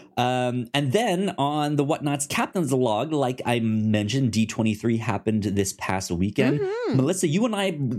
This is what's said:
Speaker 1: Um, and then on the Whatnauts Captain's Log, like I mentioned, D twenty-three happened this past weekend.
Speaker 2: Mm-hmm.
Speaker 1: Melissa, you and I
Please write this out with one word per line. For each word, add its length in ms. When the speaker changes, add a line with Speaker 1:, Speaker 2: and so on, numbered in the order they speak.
Speaker 1:
Um, 560
and 180
then 460
on 400
the 80
Whatnauts 440
Captain's 420
Log, 400
like 340
I 140
mentioned, 720
D 120
twenty-three 520
happened 460
this 300
past 380
weekend. 480
Speaker 2:
Mm-hmm. 380
Speaker 1:
Melissa, 300
you 180
and 100
I 240